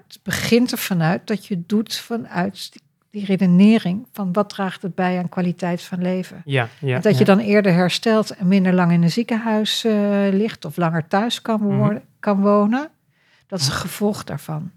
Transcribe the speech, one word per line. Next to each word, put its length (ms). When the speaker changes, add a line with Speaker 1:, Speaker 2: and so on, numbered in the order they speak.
Speaker 1:
het 160
begint 480
ervan 320
uit 240
dat 180
je 200
doet 300
vanuit 760
die, 100
die 140
redenering 880
van 220
wat 160
draagt 320
het 140
bij 220
aan 120
kwaliteit 520
van 200
leven. 440
Speaker 2:
Ja, 220
ja, 160
Speaker 1:
En 60
dat 120
je 60
Speaker 2:
ja. 60
Speaker 1:
dan 140
eerder 340
herstelt 600
en 120
minder 260
lang 180
in 120
een 80
ziekenhuis, 760
eh, 80
ligt 340
of 120
langer 300
thuis 340
kan 200
Speaker 2:
Mhm. 160
Speaker 1:
worden, 240
kan 220
wonen. 480
Dat 120
is 80
een 60
Speaker 2:
Mhm. 80
Speaker 1:
gevolg 420
daarvan. 540